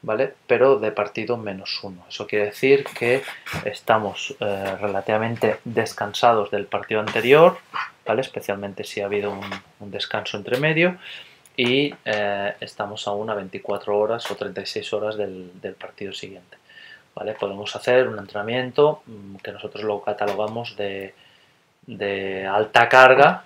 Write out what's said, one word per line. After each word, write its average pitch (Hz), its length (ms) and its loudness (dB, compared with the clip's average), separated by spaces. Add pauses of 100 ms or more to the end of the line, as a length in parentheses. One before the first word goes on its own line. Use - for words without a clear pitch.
¿vale? 117 320 -2 (140)
Pero 123 320 6
de 107 120 -2
partido 107 460 -4
menos 98 460 -8
uno. 95 260 -14
Eso - 180 -10
quiere 104 180 0
decir 135 380 4
que 123 400 0 (420)
estamos, 104 720 -2
eh, 98 420 -4
relativamente 107 840 0
descansados 110 880 2
del 101 160 -4
partido 104 340 -2
anterior, 123 600 6 (460)
¿vale? 110 160 0
Especialmente 101 640 -8
si - 180 -6
ha 101 40 -2
habido 101 260 -2
un, 98 180 -10 (300)
un 101 120 -14
descanso 104 460 -6
entre 113 220 -4
medio, 160 380 2 (580)
y, 131 380 0 (120)
eh, 101 560 -2
estamos 104 460 -8
aún 104 220 -4
a 107 60 -2
veinticuatro 101 640 -4
horas 110 320 0
o 101 40 -4
treinta 98 260 -8
y 98 40 -10
seis - 280 -8
horas 107 240 -2
del, 92 340 -6 (100)
del 95 140 -12
partido 98 380 -14
siguiente, 95 440 -16 (560)
¿vale? 104 200 -6
Podemos 101 420 -6
hacer 127 320 4
un 110 100 -8
entrenamiento, 123 880 0
mm, 101 300 -16
que 101 160 -12
nosotros 107 320 -12
lo 104 180 -2
catalogamos 107 760 -4
de, 98 360 -8 (720)
de 98 600 -4
alta 107 420 2
carga 131 560 8